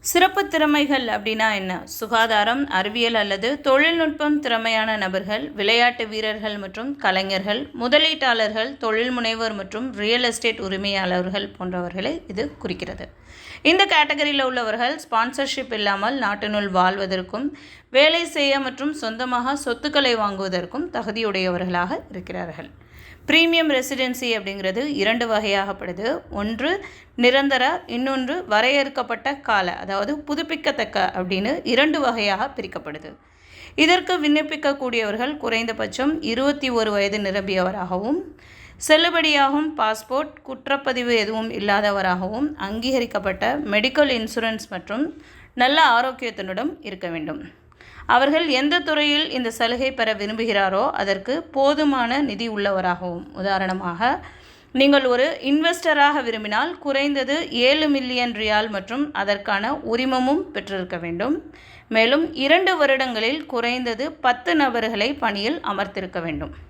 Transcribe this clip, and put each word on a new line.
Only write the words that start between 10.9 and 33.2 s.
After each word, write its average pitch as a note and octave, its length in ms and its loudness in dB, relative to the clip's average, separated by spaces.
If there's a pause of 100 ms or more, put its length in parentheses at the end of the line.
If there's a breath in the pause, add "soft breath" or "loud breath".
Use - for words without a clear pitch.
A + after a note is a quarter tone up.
போன்றவர்களை F#3 560 -6 (200)
இது G#3+ 120 -4 (180)
குறிக்கிறது. - 440 -8 (640 loud breath)
இந்த F#4 120 6 (100)
கேட்டகரியில் D4 560 2
உள்ளவர்கள் A#3+ 540 -2
ஸ்பான்சர்ஷிப் B3+ 760 -2
இல்லாமல் G3+ 400 0
நாட்டினுள் G#3 580 -2
வாழ்வதற்கும், F#3+ 720 0 (460 loud breath)
வேலை D#4+ 280 6 (140)
செய்ய C#4 220 2
மற்றும் C4+ 420 -4
சொந்தமாக B3 640 -2
சொத்துக்களை C4+ 580 2
வாங்குவதற்கும் G3 720 -4
தகுதியுடையவர்களாக F#3 960 -2 (200)
இருக்கிறார்கள். F3+ 600 -10 (560 loud breath)
பிரீமியம் E4 460 4
ரெசிடென்சி B3+ 640 -2
அப்படிங்கிறது G3 440 -4 (200)
இரண்டு A#3 260 2
வகையாகப்படுது. G3 800 -2 (320)
ஒன்று A3 320 -2 (520 loud breath)
நிரந்தர, C4+ 400 4 (320)
இன்னொன்று C4 400 -2 (180)
வரையறுக்கப்பட்ட C4 720 0 (200)
கால, F#3+ 360 2
அதாவது G3 300 -2 (140)
புதுப்பிக்கத்தக்க D4 800 -2 (140)
அப்படின்னு F#3+ 340 -2 (200)
இரண்டு D4+ 320 4
வகையாக A3+ 500 0
பிரிக்கப்படுது. D#3+ 560 -10 (640 loud breath)